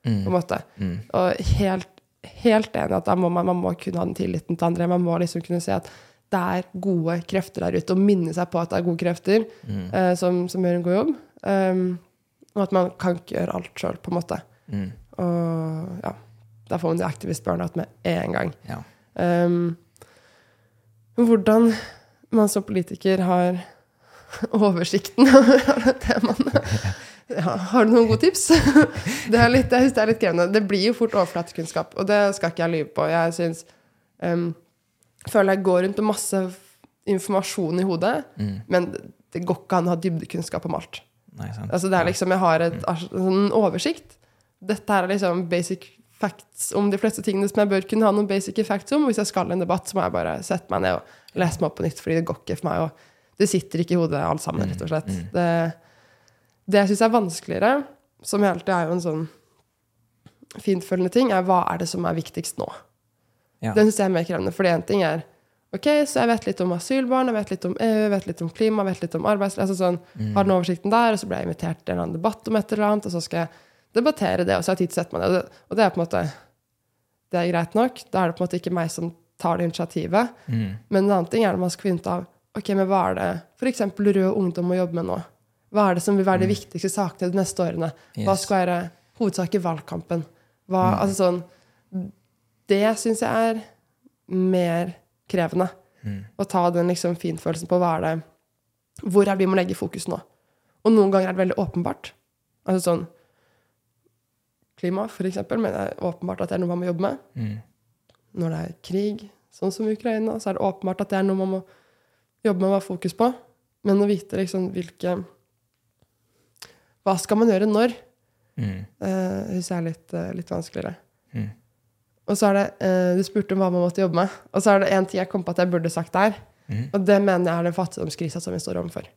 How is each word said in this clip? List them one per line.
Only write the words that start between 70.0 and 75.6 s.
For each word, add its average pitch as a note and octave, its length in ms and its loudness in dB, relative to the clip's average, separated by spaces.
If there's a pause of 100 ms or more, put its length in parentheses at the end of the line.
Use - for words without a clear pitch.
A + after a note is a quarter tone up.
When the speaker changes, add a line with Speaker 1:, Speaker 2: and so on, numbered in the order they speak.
Speaker 1:
Mm. A2 160 -4
Speaker 2:
har G3 100 4
den G3 120 4
oversikten F3+ 340 0
der, A#3 220 4
og G3+ 60 0
så - 100 -8
ble - 100 -4
jeg - 100 -6
invitert E3 360 -6
til - 80 -4
en F2 60 -2
eller - 60 -2
annen E3 180 -6
debatt G#3+ 260 -4
om A3 80 0
et G#3 160 -2
eller G#3+ 120 0
annet, G#3 220 0
og F#3 60 -6
så E3+ 100 -4
skal - 180 -6
jeg E3 80 -4 (460)
debattere A3 500 0
det, F3+ 120 2
og F3 80 0
så F#3+ 80 -2
har F#3 40 0
jeg F3+ 120 0
tid - 60 -6
til - 40 -2
å E3+ 60 -2
sette - 80 -12
meg - 100 -4
ned. F#3 80 2
Og F#3 120 2
det, - 100 -12 (180)